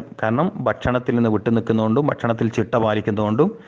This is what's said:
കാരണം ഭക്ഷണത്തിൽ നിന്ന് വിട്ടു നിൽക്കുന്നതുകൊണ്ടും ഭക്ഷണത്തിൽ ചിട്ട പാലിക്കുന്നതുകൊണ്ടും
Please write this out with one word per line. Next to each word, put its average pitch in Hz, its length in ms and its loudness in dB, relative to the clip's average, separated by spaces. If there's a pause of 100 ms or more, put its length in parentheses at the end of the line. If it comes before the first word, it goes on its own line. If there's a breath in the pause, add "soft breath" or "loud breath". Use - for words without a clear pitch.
(200)
കാരണം 120 280 0 (200)
ഭക്ഷണത്തിൽ 123 480 0
നിന്ന് 117 180 4
വിട്ടു 107 160 0
നിൽക്കുന്നതുകൊണ്ടും 113 580 2
ഭക്ഷണത്തിൽ 117 420 0
ചിട്ട 110 260 -2
പാലിക്കുന്നതുകൊണ്ടും 107 760 2 (180 loud breath)